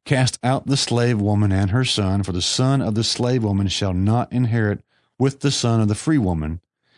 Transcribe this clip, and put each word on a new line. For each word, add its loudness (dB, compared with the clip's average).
"Cast 0
out 0
the 0
slave 0
woman 2
and 0
her 0
son, 0
for -6
the -2
son 0
of -2
the 0
slave 0
woman 0
shall -2
not 0
inherit 0
with 0
the 0
son 0
of 2
the 0
free 0
woman." -2